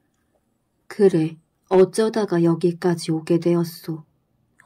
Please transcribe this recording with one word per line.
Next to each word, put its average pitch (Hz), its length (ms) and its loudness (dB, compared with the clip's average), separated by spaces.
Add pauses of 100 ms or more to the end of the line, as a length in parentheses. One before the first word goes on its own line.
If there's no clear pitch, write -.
(880)
"그래, 165 500 2 (300)
어쩌다가 190 760 2
여기까지 170 680 0
오게 160 280 -2
되었소?" 170 640 -4 (600)